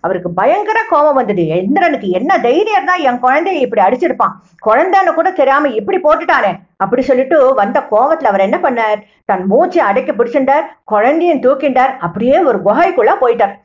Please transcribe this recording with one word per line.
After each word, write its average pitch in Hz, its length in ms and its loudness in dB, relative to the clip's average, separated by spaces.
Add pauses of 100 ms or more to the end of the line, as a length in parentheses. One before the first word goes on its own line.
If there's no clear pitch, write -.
அவருக்கு 247 300 -6
பயங்கர 403 600 -2
கோபம் 294 240 2
வந்தது. 202 320 -2
இந்திரனுக்கு 208 640 -2
என்ன 247 300 0
தைரியம் 370 440 0
இருந்தா 359 120 0
என் 254 280 -2
குழந்தைய 294 280 0
இப்படி 226 320 0
அடிச்சிருப்பான், 240 500 0 (340)
குழந்தைன்னு 349 480 2
கூட 330 160 0
தெரியாம 285 380 2
இப்படி 220 300 -2
போட்டுட்டானே 302 600 0 (180)
அப்படி 190 260 -2
சொல்லிட்டு 262 520 2
வந்த 233 260 0
கோவத்துல 285 440 0
அவர் 202 160 0
என்ன 214 180 0
பண்ணார், 233 440 -2 (220)
தன் 185 220 -4
மூச்சை 320 360 2
அடக்கி 202 300 0
பிடிச்சிட்டார், 262 500 0 (220)
குழந்தையும் 285 560 0
தூக்கிட்டார், 262 580 0
அப்படியே 233 420 0
ஒரு 240 240 0
குகைக்குள்ள 277 560 2
போயிட்டார். 233 340 0 (100)